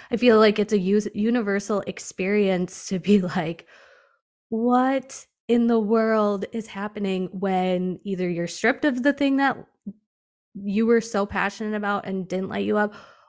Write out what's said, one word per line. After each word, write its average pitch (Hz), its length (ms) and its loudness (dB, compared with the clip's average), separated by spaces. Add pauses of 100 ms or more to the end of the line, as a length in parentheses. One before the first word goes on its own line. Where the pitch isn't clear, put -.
(100)
I 240 60 0
feel 226 220 6
like 214 200 6
it's 208 140 0
a 208 60 2
us-, 202 340 2
universal 208 760 -2
experience 190 1000 -2
to 190 120 -4
be 196 220 4
<laughs> 175 160 -4
like, 170 300 -4 (800)
"What 254 800 0 (200)
in 233 200 2
the 233 120 4
world 214 760 2
is 220 160 -8
happening?" 196 640 -4
when 185 720 -2
either 185 260 -2
you're 170 160 -2
stripped - 400 -2
of 254 160 0
the 277 100 4
thing 277 240 0
that 269 220 0 (960)
you 202 320 0
were 233 160 4
so 208 240 -2
passionate 208 500 -4
about 202 300 -4
and 190 200 -4
didn't 185 220 -4
light 202 160 -4
you 208 140 0
up, 208 160 0 (340)